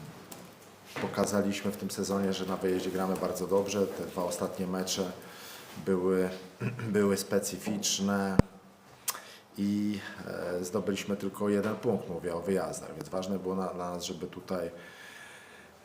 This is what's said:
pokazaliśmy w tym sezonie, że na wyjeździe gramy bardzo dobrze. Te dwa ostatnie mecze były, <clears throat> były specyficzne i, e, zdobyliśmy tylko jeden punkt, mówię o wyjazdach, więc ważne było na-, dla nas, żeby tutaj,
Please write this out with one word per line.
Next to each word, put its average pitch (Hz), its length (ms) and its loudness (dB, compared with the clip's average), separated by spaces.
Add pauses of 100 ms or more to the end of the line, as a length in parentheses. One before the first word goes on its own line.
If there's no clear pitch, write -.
(1000)
pokazaliśmy 101 720 2
w - 40 -4
tym 98 140 -4
sezonie, 98 420 0
że 92 140 -2
na 92 100 -2
wyjeździe 92 340 2
gramy 92 260 0
bardzo 87 300 0
dobrze. 98 400 4
Te 90 200 -4
dwa 90 180 -2
ostatnie 90 420 0
mecze 92 460 0 (760)
były, 92 440 4 (300)
<clears throat> 110 360 0
były 101 200 6
specyficzne 98 1200 2 (1200)
i, 104 400 2 (280)
e, 87 380 -2
zdobyliśmy 98 520 0
tylko 98 320 0
jeden 104 260 4
punkt, 101 340 0
mówię 85 260 -4
o 85 60 -2
wyjazdach, 82 560 0
więc - 120 -8
ważne 95 300 0
było 92 160 0
na-, 95 200 0
dla 87 160 -4
nas, 87 140 -4
żeby 90 220 -4
tutaj, 90 440 -4 (1120)